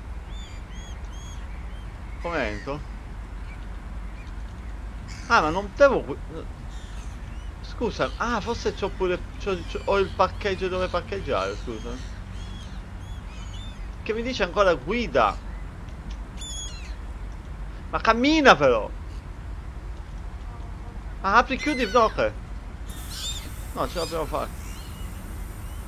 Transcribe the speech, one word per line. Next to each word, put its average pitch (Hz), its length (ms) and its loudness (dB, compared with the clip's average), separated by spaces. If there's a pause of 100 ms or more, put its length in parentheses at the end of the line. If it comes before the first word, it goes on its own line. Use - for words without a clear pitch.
(2250)
Come 156 260 2
entro? 135 320 -2 (2500)
Ah, 226 160 8
ma 156 80 6
non 196 260 0
devo 262 260 10
qui, 131 140 -4 (1600)
scusa, 170 380 2
ah, 220 240 2
forse 226 320 0
c'ho 202 160 -2
pure, 180 280 2 (240)
c'ho, 196 140 0
c'ho, 196 280 -6
ho 196 140 4
il 190 120 4
parcheggio 190 580 2
dove 185 200 0
parcheggiare, 147 680 0
scusa. 117 320 -6 (2250)
Che 226 100 0
mi 220 80 0
dice 233 220 0
ancora 185 320 8
guida. 139 600 4 (2500)
Ma 160 140 0
cammina 254 520 10
però. 127 360 8 (2250)
Ah, 196 160 6
apri, 254 180 4
chiudi, 254 340 0
no, 240 100 6
ok. 127 320 4 (1400)
No, 156 160 0
ce - 100 -4
l'abbiamo 165 280 -2
fatta. 131 240 -2 (1400)